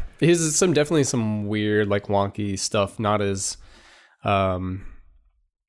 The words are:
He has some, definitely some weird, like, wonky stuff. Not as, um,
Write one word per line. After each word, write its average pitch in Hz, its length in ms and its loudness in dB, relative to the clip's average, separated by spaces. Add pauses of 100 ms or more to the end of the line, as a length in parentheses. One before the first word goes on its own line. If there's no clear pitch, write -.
(200)
He 156 100 2
has 165 260 2
some, 185 180 2
definitely 147 300 2
some 107 440 -2
weird, 107 400 2
like, 101 200 0
wonky 101 500 0
stuff. - 420 -2
Not 104 220 2
as, 98 360 -4 (680)
um, 95 640 0 (840)